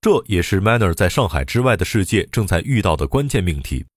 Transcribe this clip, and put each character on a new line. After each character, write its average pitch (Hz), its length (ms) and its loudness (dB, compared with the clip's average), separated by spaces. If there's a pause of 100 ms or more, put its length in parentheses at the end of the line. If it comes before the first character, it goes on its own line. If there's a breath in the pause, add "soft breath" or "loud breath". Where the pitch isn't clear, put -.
这 170 260 2
也 90 140 0
是 95 200 0
Manner 107 340 2
在 90 140 2
上 110 200 0
海 67 160 -2
之 - 160 -2
外 123 160 2
的 87 80 0
世 101 200 0
界 101 260 0
正 107 160 -2
在 87 140 0
遇 120 200 0
到 82 160 2
的 - 120 -4
关 139 200 0
键 120 140 0
命 80 180 -2
题。 64 240 -6 (120)